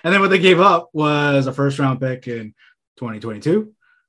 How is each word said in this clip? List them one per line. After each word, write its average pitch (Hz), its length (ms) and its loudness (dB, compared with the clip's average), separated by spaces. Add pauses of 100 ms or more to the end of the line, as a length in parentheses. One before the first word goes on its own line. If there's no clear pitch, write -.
then 190 180 2
what 196 80 2
they 190 100 2
gave 180 200 4
up 175 340 2
was 147 540 0
a 131 60 -6
first 139 260 -2
round 131 220 0
pick 131 260 -6
in 113 260 -12 (440)
twenty 110 220 -10
twenty-two, 147 520 -4 (380)